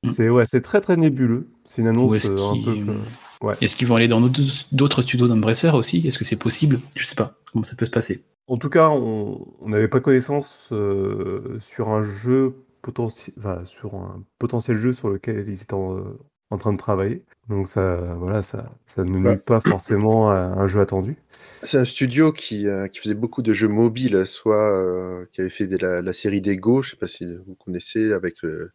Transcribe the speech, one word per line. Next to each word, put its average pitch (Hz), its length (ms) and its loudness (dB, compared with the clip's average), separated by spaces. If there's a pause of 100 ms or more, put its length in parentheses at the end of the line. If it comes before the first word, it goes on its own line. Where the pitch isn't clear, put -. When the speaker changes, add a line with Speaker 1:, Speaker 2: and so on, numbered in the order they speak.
Speaker 1:
Mm. 117 60 -2
Speaker 2:
C'est, 113 200 2
ouais, 120 160 6
c'est 127 160 0
très, 202 200 0
très 185 160 2
nébuleux. 131 500 2 (160)
C'est - 180 -6
une 113 60 4
annonce, 117 220 4
Speaker 1:
Ou 107 60 4
est-ce 104 160 0
Speaker 2:
euh, 98 180 0
un 107 160 0
peu 113 80 -2
Speaker 1:
qu'ils, 104 140 -4
Speaker 2:
que, 107 580 -10
ouais. 107 160 0
Speaker 1:
est-ce - 140 0
qu'ils 127 120 -2
vont 120 80 6
aller 113 120 6
dans 117 120 4
d'autres, 127 220 4 (300)
d'autres 135 320 2
studios 123 240 2
d'Embracer 113 480 4
aussi ? 87 320 2
Est-ce - 100 -2
que - 80 -4
c'est - 140 -2
possible ? 127 400 2 (160)
Je - 100 -6
sais - 80 -10
pas - 240 -4 (140)
comment 110 120 -2
ça - 120 -10
peut 113 100 -2
se - 60 -6
passer. - 320 -2 (240)
Speaker 2:
En 127 100 -2
tout 139 120 -4
cas, 160 200 6
on, 110 560 -2 (160)
on 107 80 -10
n'avait 107 180 4
pas 131 120 2
connaissance, 139 720 0
euh, 98 880 -4
sur 107 300 -8
un 107 120 0
jeu 123 640 -2 (160)
potenti-, 117 560 -8
enfin, 98 260 -8
sur 98 300 -16
un 95 300 -14 (160)
potentiel 117 360 -2
jeu 117 160 0
sur 123 180 -4
lequel 101 380 -6
ils 98 140 -10
étaient - 140 -8
en, 95 280 -6 (460)
en 107 80 -6
train 104 160 0
de 92 60 -4
travailler. 104 440 -2 (240)
Donc 98 220 -4
ça, 92 260 0 (220)
voilà, 95 240 -2
ça, - 300 -10 (160)
ça - 160 -4
ne 90 80 -2
nuit 92 100 0
Speaker 3:
Bah. 98 140 4
Speaker 2:
pas 113 240 2
forcément 107 720 2
à 95 60 4
un 92 280 0
jeu 98 160 2
attendu. 98 360 0 (440)
Speaker 3:
C'est - 160 0
un 127 80 4
studio 135 460 2
qui, 104 360 -6
euh, 98 200 -2
qui - 140 -14
faisait 107 120 -2
beaucoup 113 300 -4
de 110 100 2
jeux 107 140 2
mobiles, 110 580 2
soit, 107 480 0
euh, 92 580 -4
qui - 100 -8
avait 92 100 -4
fait 101 160 -4
des, 92 100 -2
la, 90 240 -2
la 90 120 -6
série 101 280 -2
des 98 160 -2
Go, 117 240 2
je 131 100 -8
sais - 60 -20
pas 90 100 -8
si - 180 -12
vous 90 280 -14
connaissez, 107 600 -4
avec 90 280 -4
le 80 340 -8